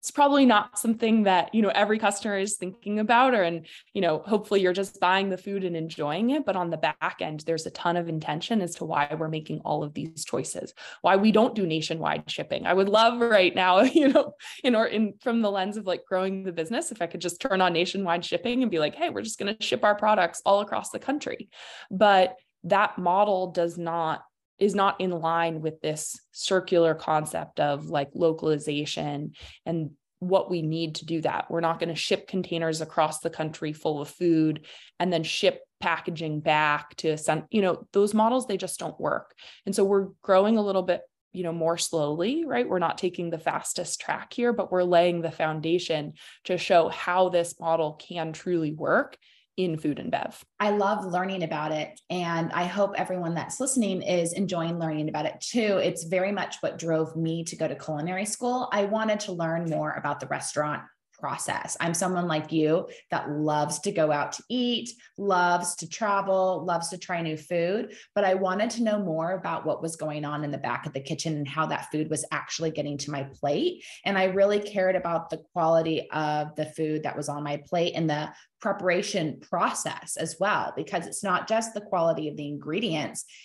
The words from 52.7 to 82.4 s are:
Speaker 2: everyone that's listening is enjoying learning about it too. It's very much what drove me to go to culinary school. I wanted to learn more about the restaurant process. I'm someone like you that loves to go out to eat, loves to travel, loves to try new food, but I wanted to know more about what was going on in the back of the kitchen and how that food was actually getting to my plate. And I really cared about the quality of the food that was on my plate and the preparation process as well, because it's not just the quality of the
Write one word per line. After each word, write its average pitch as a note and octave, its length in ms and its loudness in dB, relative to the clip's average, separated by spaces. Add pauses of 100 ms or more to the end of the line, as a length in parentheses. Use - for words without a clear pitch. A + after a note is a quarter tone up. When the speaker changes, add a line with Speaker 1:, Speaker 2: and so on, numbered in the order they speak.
Speaker 2:
everyone F3+ 400 -2
that's - 240 -6
listening G#3 420 0
is E3+ 300 0
enjoying E3+ 480 -2
learning D#3 300 -2
about D3+ 160 -2
it - 160 -6
too. G#3+ 420 0
It's E3+ 220 -2
very F3+ 260 0
much F#3 300 -4
what - 180 -4
drove D#3+ 380 0
me E3 260 -2
to E3 140 -10
go D#3+ 100 -2
to D3 80 -4
culinary F3 480 -6
school. B3 480 -4
I G3+ 140 2
wanted G#3+ 360 0
to F#3+ 120 -8
learn E3 360 -2
more D3+ 220 -2
about C#3+ 300 -4
the C3 60 -10
restaurant D3 560 -4 (360)
process. - 600 -6
I'm E3+ 140 0
someone F3+ 340 0
like D#3 240 -2
you D#3+ 360 2 (240)
that - 200 -4
loves D3+ 500 0
to G3+ 100 -4
go D#3 200 2
out C#3+ 220 -2
to - 160 -12
eat, A#3+ 400 -2 (280)
loves F3+ 600 2
to E3 120 -10
travel, F#3+ 760 0
loves E3+ 240 -2
to F#3 80 -10
try F3 240 -4
new D#3 160 -4
food, F3 560 -2 (220)
but G3+ 80 2
I F#3+ 100 4
wanted G3 380 0
to A#3 120 -2
know G#3+ 160 0
more E3 340 -2
about E3+ 320 -4
what D#3 160 -2
was E3 140 -6
going D3+ 300 -6
on D3 180 -4
in C#3+ 80 -4
the C#3+ 60 -6
back B2 280 -4
of D3 80 -8
the C#3 60 -4
kitchen D#3 360 -4
and D3 120 -4
how D#3 200 -2
that - 240 -4
food D#3 180 -2
was D#3 220 -4
actually D#3 400 -4
getting D3 280 -6
to - 120 -8
my C#3 120 -6
plate. D3+ 600 -2 (220)
And G3+ 120 0
I F#3+ 80 4
really G3 340 4
cared F#3 360 0
about E3+ 340 -2
the D#3+ 140 -8 (100)
quality E3 580 2
of D3+ 440 -2
the D#3 100 -4
food D#3 380 -4
that D3 140 -4
was D3 120 -6
on D3 140 -6
my D3 240 -4
plate F3 280 2
and E3 140 0
the D3+ 220 -2 (300)
preparation F3+ 800 -2
process - 800 -4
as E3 220 -6
well, F3 360 0
because E3+ 320 -4
it's - 160 -10
not F#3 240 0
just A3+ 260 0
the G#3+ 80 -8
quality E3 460 0
of C#3+ 100 -8
the D3 100 -8